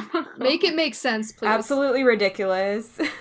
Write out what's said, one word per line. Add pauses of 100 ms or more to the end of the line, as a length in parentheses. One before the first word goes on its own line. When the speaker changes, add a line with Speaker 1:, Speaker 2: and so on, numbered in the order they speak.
(220)
Speaker 1:
<laughs>
Speaker 2:
make
it
make
sense,
please.
Speaker 3:
Absolutely
ridiculous. (220)